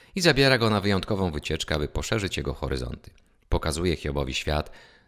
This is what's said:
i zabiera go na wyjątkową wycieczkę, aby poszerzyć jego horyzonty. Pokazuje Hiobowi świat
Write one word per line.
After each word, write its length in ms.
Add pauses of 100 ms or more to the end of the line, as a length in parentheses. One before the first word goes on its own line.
(140)
i 60
zabiera 380
go 120
na 100
wyjątkową 500
wycieczkę, 440
aby 140
poszerzyć 480
jego 180
horyzonty. 560 (380)
Pokazuje 480
Hiobowi 380
świat 360 (380)